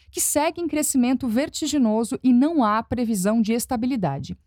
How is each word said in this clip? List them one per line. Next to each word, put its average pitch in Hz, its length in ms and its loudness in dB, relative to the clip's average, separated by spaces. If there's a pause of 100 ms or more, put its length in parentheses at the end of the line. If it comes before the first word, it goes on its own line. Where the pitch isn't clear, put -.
(100)
que 349 100 -10
segue 320 400 -2
em 339 80 -4
crescimento 269 580 0
vertiginoso 240 960 0
e 254 120 4
não 285 280 4
há 214 200 2
previsão 220 580 0
de 220 140 2
estabilidade. 220 840 -4 (100)